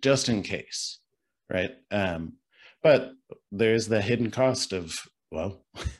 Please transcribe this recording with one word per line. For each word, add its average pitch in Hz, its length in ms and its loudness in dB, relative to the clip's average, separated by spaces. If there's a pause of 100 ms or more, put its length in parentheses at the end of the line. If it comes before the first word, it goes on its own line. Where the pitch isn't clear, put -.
just 135 260 2
in 110 140 2
case, - 580 -8 (500)
right? 92 260 -2 (160)
Um, 85 420 -2 (480)
but 147 320 6 (380)
there's 110 360 2
the 107 140 2
hidden 113 300 0
cost 127 420 0
of, 85 240 -6 (340)
well, 85 340 -6 (340)